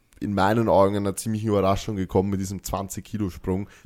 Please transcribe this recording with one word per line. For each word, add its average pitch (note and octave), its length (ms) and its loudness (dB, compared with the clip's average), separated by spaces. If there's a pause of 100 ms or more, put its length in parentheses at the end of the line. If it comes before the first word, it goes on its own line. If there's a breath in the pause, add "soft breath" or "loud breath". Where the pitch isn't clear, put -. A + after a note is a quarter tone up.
(180)
in G#2 160 -4
meinen G#2+ 340 2
Augen G2 280 6
einer G2+ 180 -2
ziemlichen A2 340 -4
Überraschung G2+ 460 0
gekommen F#2+ 360 0
mit G2 100 -2
diesem F#2+ 240 -6
zwanzig F#2+ 400 -8
Kilo G#2 260 -4
Sprung. F#2+ 380 -4 (160 soft breath)